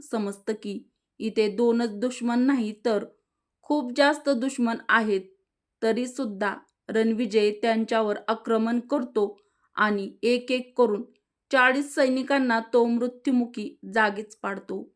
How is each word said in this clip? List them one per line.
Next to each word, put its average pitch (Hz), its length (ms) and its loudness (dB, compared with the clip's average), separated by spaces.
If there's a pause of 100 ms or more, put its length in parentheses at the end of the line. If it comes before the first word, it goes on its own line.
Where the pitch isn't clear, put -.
समजतं 202 500 -6 (100)
की 202 160 -8 (420)
इथे 214 280 0
दोनच 233 500 0
दुश्मन 240 420 -2
नाही 247 320 2 (120)
तर 214 200 0 (580)
खूप 277 340 -2
जास्त 294 340 2
दुश्मन 240 460 -2 (120)
आहेत. 214 320 2 (600)
तरी 226 240 0
सुद्धा 208 480 -6 (340)
रणविजय 220 640 2 (120)
त्यांच्यावर 220 540 0 (120)
आक्रमण 226 520 0
करतो 240 460 -2 (500)
आणि 202 340 0 (120)
एक 247 300 0
एक 254 260 -4
करून 226 240 2 (480)
चाळीस 269 440 2
सैनिकांना 262 640 2 (140)
तो 240 120 4
मृत्युमुखी 240 840 -2 (260)
जागीच 214 420 0
पाडतो. 196 480 -8 (120)